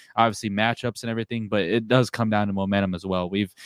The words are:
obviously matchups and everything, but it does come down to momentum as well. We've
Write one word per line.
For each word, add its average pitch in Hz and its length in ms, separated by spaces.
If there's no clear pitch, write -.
obviously 113 340
matchups 113 540
and 117 60
everything, 113 380
but 101 140
it 110 240
does 123 240
come 113 200
down 104 180
to 98 40
momentum 98 440
as 90 100
well. 90 240
We've 98 240